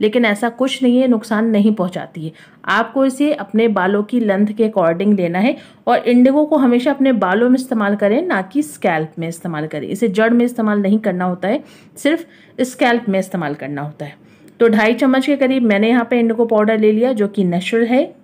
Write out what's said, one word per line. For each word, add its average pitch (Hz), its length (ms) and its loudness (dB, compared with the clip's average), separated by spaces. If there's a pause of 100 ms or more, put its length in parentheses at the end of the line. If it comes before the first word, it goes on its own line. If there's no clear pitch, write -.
लेकिन 226 240 2
ऐसा 208 240 0
कुछ 262 340 -4
नहीं 240 140 4
है, 254 100 2
नुकसान 226 380 0
नहीं 214 280 2
पहुंचाती 180 520 -8
है। 156 60 -10 (340)
आपको 226 400 0
इसे 285 280 0
अपने 220 340 0
बालों 202 360 0
की 247 160 -4
लेंथ 202 280 2
के 214 220 0
according 190 480 2
लेना 175 220 -2
है 247 180 0 (300)
और 240 100 2
इंडिगो 262 480 4
को 302 120 0
हमेशा 247 340 2
अपने 269 200 0
बालों 208 380 2
में 254 60 2
इस्तेमाल 214 400 -2
करें, 208 260 0
ना 302 200 -2
कि 277 220 -4
स्कैल्प 160 560 -4
में 165 80 -6
इस्तेमाल 165 400 -8
करें। 147 200 -10
इसे 226 200 -2
जड़ 214 220 0
में 240 160 2
इस्तेमाल 220 340 -2
नहीं 202 200 2
करना 180 260 -4
होता 185 220 -4
है, 277 160 -2 (340)
सिर्फ 320 280 -2 (360)
स्कैल्प 240 480 -2
में 190 100 0
इस्तेमाल 170 360 -6
करना 143 260 -10
होता 151 240 -12
है। - 180 -18 (360)
तो 233 80 4
ढाई 220 260 2
चम्मच 262 320 0
के 294 100 0
करीब 262 280 0
मैंने 214 260 2
यहाँ 240 200 2
पे 247 100 2
इंडिगो 233 260 0
पाउडर 220 340 2
ले 214 120 4
लिया, 233 220 2
जो 208 140 0
कि 208 160 -2
नेचुरल 180 420 0
है, 262 380 0